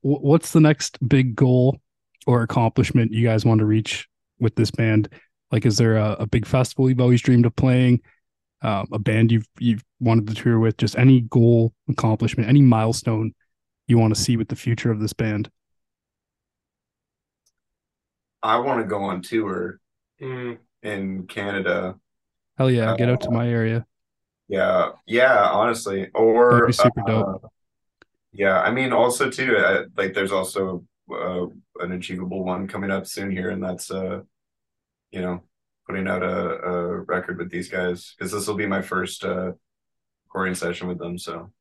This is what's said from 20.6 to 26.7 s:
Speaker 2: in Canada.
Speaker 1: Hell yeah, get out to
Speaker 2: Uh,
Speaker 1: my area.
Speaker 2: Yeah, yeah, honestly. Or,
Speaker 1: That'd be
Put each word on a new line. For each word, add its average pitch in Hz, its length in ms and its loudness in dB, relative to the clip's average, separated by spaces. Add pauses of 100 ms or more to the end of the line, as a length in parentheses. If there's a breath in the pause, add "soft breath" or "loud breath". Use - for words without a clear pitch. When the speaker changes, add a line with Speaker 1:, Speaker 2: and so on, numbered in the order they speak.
Speaker 2:
in 98 440 -8
Canada. 92 720 -6 (580)
Speaker 1:
Hell 131 140 2
yeah, 113 260 2
get 120 120 2
out 123 140 0
to - 60 -8
Speaker 2:
Uh, 120 40 -2
Speaker 1:
my 117 160 0
area. 117 360 -2 (640)
Speaker 2:
Yeah, - 420 0 (160)
yeah, 117 440 2
honestly. 101 640 -2
Or, 117 380 4
Speaker 1:
That'd 120 160 4
be 120 40 0